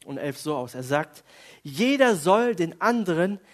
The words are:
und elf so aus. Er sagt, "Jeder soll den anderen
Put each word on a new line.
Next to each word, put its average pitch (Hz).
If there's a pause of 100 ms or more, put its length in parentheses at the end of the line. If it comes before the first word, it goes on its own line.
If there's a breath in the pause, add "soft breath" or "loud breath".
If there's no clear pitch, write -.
und 139
elf 139
so 151
aus. 123
Er 127
sagt, 143 (360 loud breath)
"Jeder 240
soll 202
den 165
anderen 196 (120)